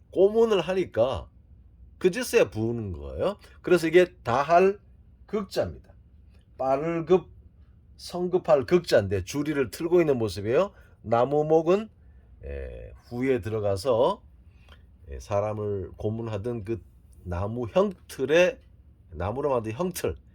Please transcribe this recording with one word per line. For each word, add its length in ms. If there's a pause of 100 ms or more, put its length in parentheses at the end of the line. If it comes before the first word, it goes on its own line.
(120)
고문을 500
하니까 680 (720)
그제서야 520
부는 440
거예요. 440 (240)
그래서 260
이게 260 (100)
다할 560 (460)
극자입니다. 680 (640)
빠를 480
급, 220 (720)
성급할 680
극자인데 600
줄이를 460
틀고 280
있는 180
모습이에요. 540 (300)
나무목은, 880 (560)
예, 480 (160)
후에 320
들어가서, 800 (880)
예, 80
사람을 760
고문하던 680
그 180 (420)
나무 460
형틀에, 880 (520)
나무로 380
만든 240
형틀. 420 (200)